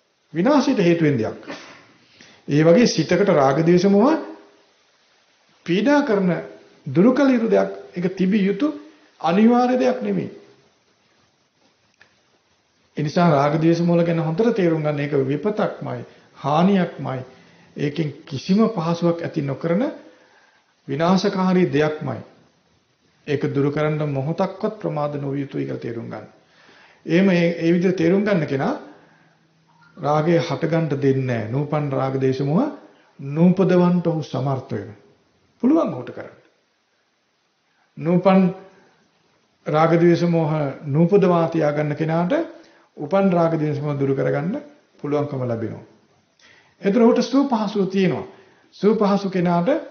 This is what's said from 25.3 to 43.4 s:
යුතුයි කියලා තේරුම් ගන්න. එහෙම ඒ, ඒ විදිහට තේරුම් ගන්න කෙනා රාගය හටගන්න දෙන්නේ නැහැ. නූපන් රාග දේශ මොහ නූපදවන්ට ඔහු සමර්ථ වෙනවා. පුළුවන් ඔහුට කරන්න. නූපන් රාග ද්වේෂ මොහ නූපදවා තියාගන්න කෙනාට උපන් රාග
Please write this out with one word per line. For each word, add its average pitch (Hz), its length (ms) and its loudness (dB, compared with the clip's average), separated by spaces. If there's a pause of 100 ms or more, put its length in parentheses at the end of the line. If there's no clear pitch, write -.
යුතුයි 139 240 -8
කියලා 135 160 -10
තේරුම් 117 280 -10
ගන්න. 113 180 -14 (800)
එහෙම 185 220 2
ඒ, 170 180 2 (100)
ඒ 165 160 0
විදිහට 180 240 2
තේරුම් 180 280 2
ගන්න 185 220 0
කෙනා 143 280 -4 (1200)
රාගය 156 420 2
හටගන්න 160 520 -2
දෙන්නේ 135 340 0
නැහැ. 113 260 -4
නූපන් 147 400 -4
රාග 131 260 -2
දේශ 131 260 0
මොහ 160 240 0 (520)
නූපදවන්ට 175 880 2
ඔහු 160 160 -2
සමර්ථ 131 500 -4
වෙනවා. 107 260 -10 (640)
පුළුවන් 277 300 2
ඔහුට 123 180 -12
කරන්න. 104 280 -18 (1600)
නූපන් 180 420 4 (1300)
රාග 156 280 2
ද්වේෂ 170 320 4
මොහ 165 240 0 (340)
නූපදවා 170 640 4
තියාගන්න 151 460 -2
කෙනාට 160 380 -2 (640)
උපන් 190 340 0
රාග 165 240 2